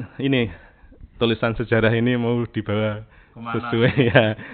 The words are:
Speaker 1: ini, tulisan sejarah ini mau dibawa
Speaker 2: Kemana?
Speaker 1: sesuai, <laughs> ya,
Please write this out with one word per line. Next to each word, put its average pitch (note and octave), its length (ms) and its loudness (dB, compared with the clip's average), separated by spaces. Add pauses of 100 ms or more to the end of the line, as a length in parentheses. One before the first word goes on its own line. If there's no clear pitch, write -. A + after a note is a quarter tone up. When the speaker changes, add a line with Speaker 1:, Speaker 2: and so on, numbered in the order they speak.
(160)
Speaker 1:
ini, C3 300 0 (720)
tulisan A2+ 380 0
sejarah A2 380 2
ini A#2+ 220 2
mau A#2+ 320 -2
dibawa G#2+ 560 -4 (280)
Speaker 2:
Kemana? A#2 300 -12
Speaker 1:
sesuai, A#2 320 2
<laughs> A#2+ 160 4
ya, A#2 160 4 (300)